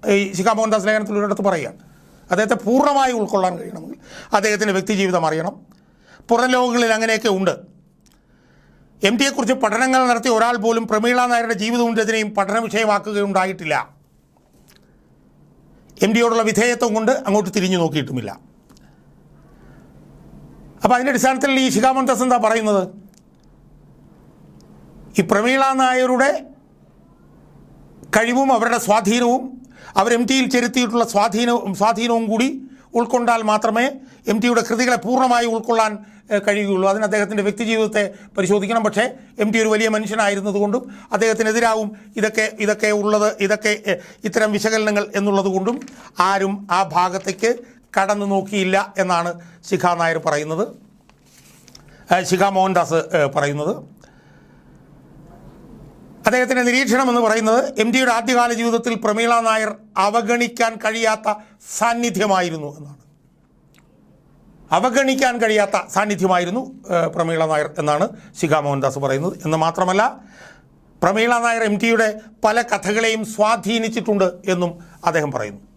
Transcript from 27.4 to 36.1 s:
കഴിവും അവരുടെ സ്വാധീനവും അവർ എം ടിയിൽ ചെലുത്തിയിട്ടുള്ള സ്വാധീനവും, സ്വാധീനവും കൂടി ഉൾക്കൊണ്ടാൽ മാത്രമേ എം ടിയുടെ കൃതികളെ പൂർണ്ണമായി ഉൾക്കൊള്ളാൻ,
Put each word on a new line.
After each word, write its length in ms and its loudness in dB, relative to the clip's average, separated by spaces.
കഴിവും 400 2
അവരുടെ 300 0
സ്വാധീനവും 560 2
അവർ 160 2
എം 120 0
ടിയിൽ 260 2
ചെലുത്തിയിട്ടുള്ള 580 0
സ്വാധീനവും, 680 0
സ്വാധീനവും 500 0
കൂടി 180 0
ഉൾക്കൊണ്ടാൽ 420 0
മാത്രമേ 340 0
എം 120 2
ടിയുടെ 260 2
കൃതികളെ 360 0
പൂർണ്ണമായി 500 2
ഉൾക്കൊള്ളാൻ, 380 0